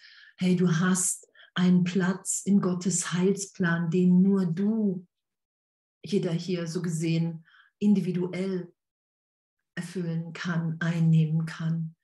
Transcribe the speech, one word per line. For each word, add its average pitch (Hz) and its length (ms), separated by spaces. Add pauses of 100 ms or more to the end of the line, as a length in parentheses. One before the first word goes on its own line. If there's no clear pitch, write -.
(360)
hey, 180 200
du 180 120
hast 180 600 (260)
einen 180 300
Platz 185 600
in 196 160
Gottes 180 520
Heilsplan, 175 800
den 180 320
nur 196 240
du, 202 600 (1000)
jeder 175 280
hier 170 340
so 165 160
gesehen, 165 600 (340)
individuell 180 960 (1040)
erfüllen 165 560
kann, 165 480
einnehmen 160 640
kann. 165 580